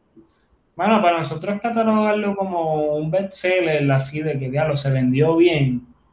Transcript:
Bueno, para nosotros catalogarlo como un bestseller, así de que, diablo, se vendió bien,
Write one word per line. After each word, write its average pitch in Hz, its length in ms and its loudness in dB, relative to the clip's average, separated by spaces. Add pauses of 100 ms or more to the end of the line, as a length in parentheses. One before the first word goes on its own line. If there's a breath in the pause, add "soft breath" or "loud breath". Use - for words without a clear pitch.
(760)
Bueno, 202 260 2
para 170 160 4
nosotros 160 420 -6
catalogarlo 214 720 0
como 160 640 -2
un 160 140 -4
bestseller, 180 800 0
así 135 300 -2
de 151 160 -4
que, 131 120 -8
diablo, 147 260 -2
se 139 140 -2
vendió 131 460 2
bien, 143 500 2 (260)